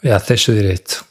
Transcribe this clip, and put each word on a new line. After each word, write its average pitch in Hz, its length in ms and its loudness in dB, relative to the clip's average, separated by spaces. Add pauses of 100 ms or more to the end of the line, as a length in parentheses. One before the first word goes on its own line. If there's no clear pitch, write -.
y 156 60 0
acceso 117 420 0
directo. 98 460 -2 (140)